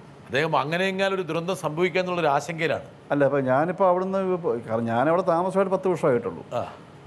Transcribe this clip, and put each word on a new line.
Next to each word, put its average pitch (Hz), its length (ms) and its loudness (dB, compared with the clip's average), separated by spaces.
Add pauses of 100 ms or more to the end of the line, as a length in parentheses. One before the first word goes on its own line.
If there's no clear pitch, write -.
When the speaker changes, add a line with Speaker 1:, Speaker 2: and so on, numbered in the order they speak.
(260)
Speaker 1:
അദ്ദേഹം 151 320 0
അങ്ങനെ 160 280 0
എങ്ങാനും 190 300 0
ഒരു 185 60 -2
ദുരന്തം 170 340 -4
സംഭവിക്കാന്നുള്ളൊരു 175 720 0
ആശങ്കയിലാണ്. 147 560 0 (280)
Speaker 2:
അല്ല, 143 140 2
അപ്പൊ 139 140 2
ഞാനിപ്പോ 160 480 2
അവിടുന്ന് 185 300 2
ഇപ്പൊ, 180 380 0
കാരണം 113 300 -2
ഞാനവിടെ 139 360 2
താമസമായിട്ട് 180 500 0
പത്ത് 190 160 -2
വർഷമായിട്ടുള്ളൂ. 123 680 0
Speaker 1:
ആ. 117 60 -2 (440)